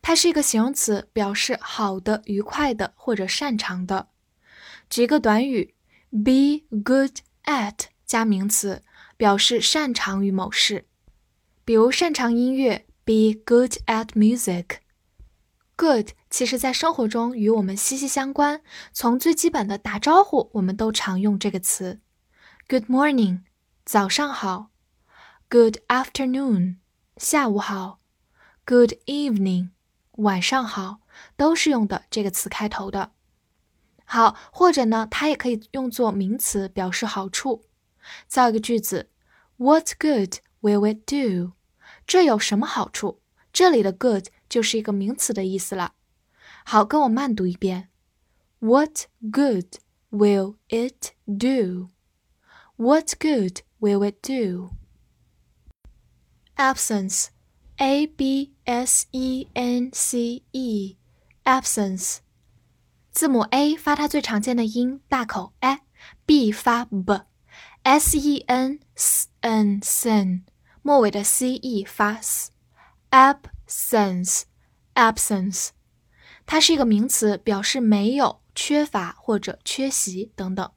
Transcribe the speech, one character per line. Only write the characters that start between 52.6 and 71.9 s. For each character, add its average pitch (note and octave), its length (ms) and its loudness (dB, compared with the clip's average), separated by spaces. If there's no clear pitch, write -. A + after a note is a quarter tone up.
What D4 420 2
good A3 440 -2
will G3+ 260 0
it G3+ 140 -8
do? F#3 520 -6
absence，A C4+ 1500 -2
B C#4 460 -4
S B3 480 -2
E C4 420 -6
N B3 400 -2
C A#3+ 560 -4
E，absence。 G#3+ 1700 -4
字 D#4+ 160 0
母 B3 120 4
A D4 360 2
发 D4 180 0
它 D4 140 -2
最 D4 120 0
常 G#3+ 220 -2
见 B3 140 -2
的 A#3 80 0
音， B3 440 -4
大 B3+ 160 -2
口 G3 360 -10
A，B C4+ 920 0
发 A#3 320 0
B，S - 1300 0
E C#4+ 300 0
N，sen，sen， G#3+ 1900 0
末 C#4+ 180 4
尾 G#3 100 4
的 G3+ 140 -4
C B3+ 300 0
E A3+ 300 -6
发 G#3+ 360 -2